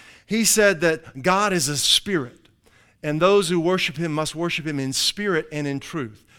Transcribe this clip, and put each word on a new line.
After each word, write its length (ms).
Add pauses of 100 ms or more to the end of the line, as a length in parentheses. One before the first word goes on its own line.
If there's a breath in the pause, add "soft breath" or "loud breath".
(320 loud breath)
he 140
said 340
that 440
God 280
is 160
a 80
spirit, 720 (560 soft breath)
and 180
those 280
who 100
worship 380
him 160
must 200
worship 320
him 140
in 140
spirit 580
and 160
in 140
truth. 420 (160 soft breath)